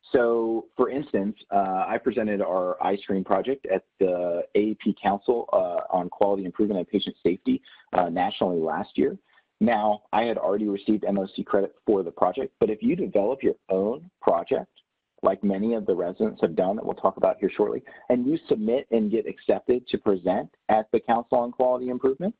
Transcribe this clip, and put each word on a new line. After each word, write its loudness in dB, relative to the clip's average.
So, 2
for 2
instance, -4
uh, 0
I -4
presented -2
our 0
eye 0
stream -4
project -2
at 0
the 0
A 4
E 0
P 0
Council, 0
uh, 0
on 0
Quality 0
Improvement 0
and -4
Patient -2
Safety, 0
uh, 2
nationally -2
last -4
year. 0
Now, 2
I 2
had 0
already 0
received 0
M 0
O -2
C -6
credit -2
for 2
the -6
project, -2
but 4
if -4
you 0
develop -2
your 0
own -2
project, -2
like 0
many 0
of -4
the 0
residents -4
have 0
done 0
that -8
we'll -4
talk -2
about 2
here 0
shortly, 0
and 2
you 0
submit 0
and 2
get 0
accepted 0
to -2
present 0
at 2
the 2
Council 0
on -2
Quality 0
Improvement -2